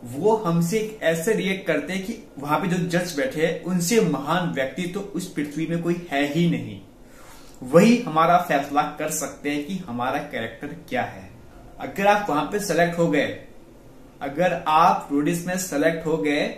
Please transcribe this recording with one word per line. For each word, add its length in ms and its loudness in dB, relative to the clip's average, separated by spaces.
वो 320 2
हमसे 440 2
एक 240 -6
ऐसे 300 2
react 340 -2
करते 260 -2
हैं 120 -4
कि 100 -6
वहां 200 0
पे 80 -2
जो 100 0
judge 280 -2
बैठे 280 0
हैं 180 -2
उनसे 380 2
महान 520 0
व्यक्ति 340 -4
तो 120 -6
उस 180 -6
पृथ्वी 340 -4
में 160 -2
कोई 120 0
है 120 0
ही 180 4
नहीं। 280 -6
वही 340 8
हमारा 420 4
फैसला 420 0
कर 120 -2
सकते 380 -6
हैं 160 -2
कि 120 -6
हमारा 320 -4
character 440 -8
क्या 140 -2
है। 260 -12
अगर 280 -2
आप 220 2
वहां 160 0
पे 140 -4
select 400 0
हो 100 4
गए, 180 2
अगर 460 0
आप 440 4
rudies 360 0
में 120 -2
select 460 0
हो 120 0
गए, 400 0